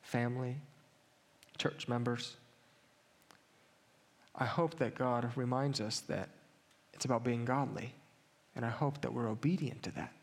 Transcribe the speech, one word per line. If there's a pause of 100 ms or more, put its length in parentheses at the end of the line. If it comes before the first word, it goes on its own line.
family, (1000)
church
members, (2000)
I
hope
that
God
reminds
us
that (640)
it's
about
being
godly, (600)
and
I
hope
that
we're
obedient
to
that.